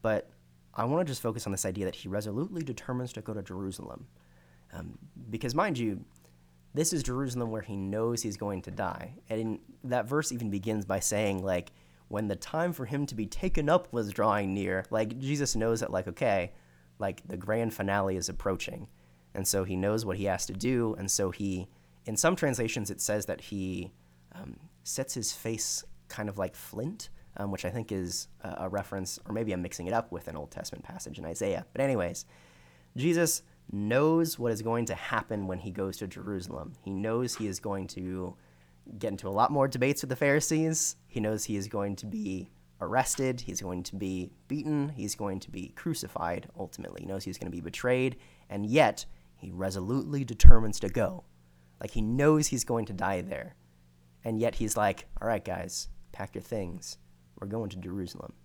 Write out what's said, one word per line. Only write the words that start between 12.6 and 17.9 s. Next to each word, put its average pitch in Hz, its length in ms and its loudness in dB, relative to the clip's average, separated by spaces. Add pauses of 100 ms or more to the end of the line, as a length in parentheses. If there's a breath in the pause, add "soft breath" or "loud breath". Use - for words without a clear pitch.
for 135 120 -8
him 139 200 -2
to 135 100 -10
be 110 100 -2
taken - 440 0
up 175 240 2
was 110 180 -2
drawing 101 420 2
near, 95 380 -2
like, 110 260 -2
Jesus 139 380 -2
knows 113 240 2
that, - 120 -4
like, 92 180 -2
okay, 95 420 0 (480 soft breath)
like, 98 260 -6
the 95 120 -8
grand 107 360 -2
finale 98 440 0